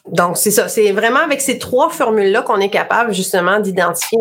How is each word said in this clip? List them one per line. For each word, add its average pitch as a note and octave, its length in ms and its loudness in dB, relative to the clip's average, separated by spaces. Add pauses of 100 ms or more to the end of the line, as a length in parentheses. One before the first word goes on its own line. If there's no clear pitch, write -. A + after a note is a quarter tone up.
(120)
donc, F3 260 0
c'est G#3 140 0
ça. G3 160 2
C'est G#3 240 2
vraiment A3+ 280 2
avec D4 200 0
ces - 200 -2
trois C#4+ 300 0
formules-là A3 520 0
qu'on G#3+ 180 0
est G3 100 0
capable, G3+ 440 0
justement, F#3 460 0
d'identifier F#3 600 -2